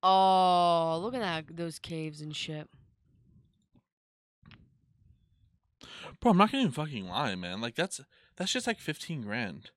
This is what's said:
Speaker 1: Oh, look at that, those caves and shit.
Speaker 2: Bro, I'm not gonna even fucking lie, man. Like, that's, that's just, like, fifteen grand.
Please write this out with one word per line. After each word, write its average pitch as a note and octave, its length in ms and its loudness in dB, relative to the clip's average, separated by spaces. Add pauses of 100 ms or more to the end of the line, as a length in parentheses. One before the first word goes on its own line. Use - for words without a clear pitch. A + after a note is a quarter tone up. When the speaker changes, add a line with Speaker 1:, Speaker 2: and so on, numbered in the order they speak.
Speaker 1:
Oh, F3+ 960 4
look A3+ 120 -6
at B3 80 -4
that, E3 340 -4
those E3+ 240 -8
caves D#3 420 -8
and D3+ 140 -10
shit. D#3 320 -8 (3500)
Speaker 2:
Bro, A#3+ 120 4
I'm F3+ 60 6
not G#3+ 140 6
gonna C4+ 120 2
even D#3+ 100 0
fucking C#3+ 340 -6
lie, G#2 280 -2
man. F2+ 260 -6
Like, A#2 140 -6
that's, - 260 -4 (340)
that's F#3 160 -4
just, B3 160 -4
like, A3+ 120 -4
fifteen D#3 420 -8
grand. G#2 560 -6